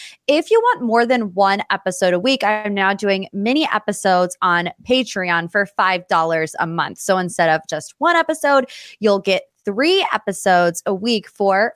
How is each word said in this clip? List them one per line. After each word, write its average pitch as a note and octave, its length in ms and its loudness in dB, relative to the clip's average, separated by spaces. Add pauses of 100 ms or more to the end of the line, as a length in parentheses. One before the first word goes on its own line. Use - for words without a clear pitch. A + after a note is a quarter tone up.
(280)
If D#4 240 2
you A4+ 80 6
want A#4 240 0
more A#3 220 2
than A3+ 280 -2
one G3 360 2
episode F#3 440 0
a F3+ 60 2
week, C4 240 0
I G#3+ 200 0
am G#3 100 -4
now G3 200 0
doing G3 400 -2
mini B3 380 0
episodes F#3 720 0
on F3 280 0 (180)
Patreon F3+ 640 -2
for G3+ 140 0
five F#3 420 -2
dollars E3 520 0
a E3+ 80 -2
month. E3 320 -6
So F#3+ 180 0
instead F3 320 0
of D#3+ 200 2
just - 280 -8
one E4+ 180 2
episode, D4 540 2 (300)
you'll G3+ 200 2
get F#3 240 0 (220)
three D#4 480 0
episodes F3+ 720 0
a G3+ 80 -2
week G#3+ 340 -2
for G3 480 0